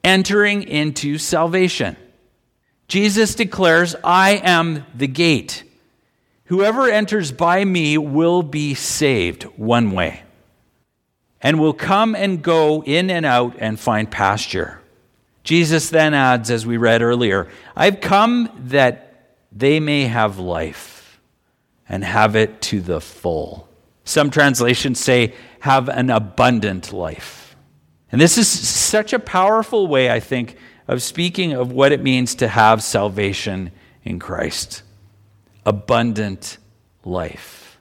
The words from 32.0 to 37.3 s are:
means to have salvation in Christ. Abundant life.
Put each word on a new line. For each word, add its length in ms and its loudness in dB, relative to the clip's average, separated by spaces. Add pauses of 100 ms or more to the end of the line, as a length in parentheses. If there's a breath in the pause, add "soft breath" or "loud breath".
means 340 0
to 120 0
have 340 4
salvation 880 -4 (340 soft breath)
in 140 -8
Christ. 640 -8 (840)
Abundant 920 -4 (460)
life. 760 -12